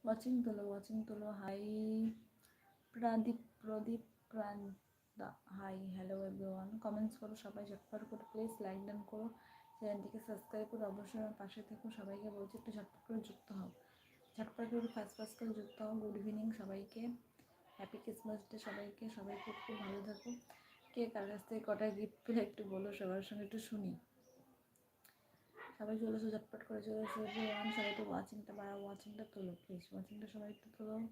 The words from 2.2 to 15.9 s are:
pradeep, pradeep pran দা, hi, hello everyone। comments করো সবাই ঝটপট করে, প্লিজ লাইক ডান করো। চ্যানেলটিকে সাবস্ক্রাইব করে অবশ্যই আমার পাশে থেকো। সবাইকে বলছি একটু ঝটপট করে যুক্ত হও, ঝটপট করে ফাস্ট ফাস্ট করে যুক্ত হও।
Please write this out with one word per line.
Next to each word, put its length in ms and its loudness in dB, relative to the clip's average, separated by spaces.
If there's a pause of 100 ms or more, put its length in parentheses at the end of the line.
pradeep, 480 6 (220)
pradeep 380 0 (300)
pran 440 -2 (460)
দা, 140 -6 (240)
hi, 180 -4 (220)
hello 200 -2 (120)
everyone। 500 -2
comments 380 2
করো 180 -6
সবাই 300 -8
ঝটপট 440 -6
করে, 220 -6
প্লিজ 200 2 (100)
লাইক 260 0
ডান 200 -2
করো। 220 -2 (500)
চ্যানেলটিকে 480 0
সাবস্ক্রাইব 440 -2
করে 120 0
অবশ্যই 360 -2
আমার 180 0
পাশে 320 -8
থেকো। 280 -6
সবাইকে 320 -4
বলছি 280 -4
একটু 140 -6
ঝটপট 360 -8
করে 120 2
যুক্ত 320 -8
হও, 180 -2 (680)
ঝটপট 340 -2
করে 240 4
ফাস্ট 220 -2
ফাস্ট 220 -6
করে 140 0
যুক্ত 280 -4
হও। 180 0